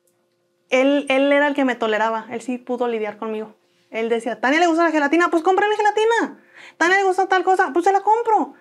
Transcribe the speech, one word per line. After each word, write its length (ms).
Él, 400
él 220
era 160
el 80
que 100
me 100
toleraba, 560
él 100
sí 160
pudo 300
lidiar 300
conmigo. 380
Él 160
decía, 320
"¿Tania 200
le 80
gusta 160
la 80
gelatina? 400
Pues 100
cómprale 340
gelatina. 640
¿Tania 200
le 80
gusta 220
tal 160
cosa? 300
Pues 120
se 60
la 100
compro. 600